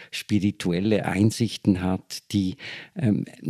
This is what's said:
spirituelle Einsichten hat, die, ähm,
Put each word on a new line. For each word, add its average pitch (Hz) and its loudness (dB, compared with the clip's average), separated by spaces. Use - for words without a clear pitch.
spirituelle 98 0
Einsichten 98 2
hat, - -4
die, 95 0
ähm, 117 2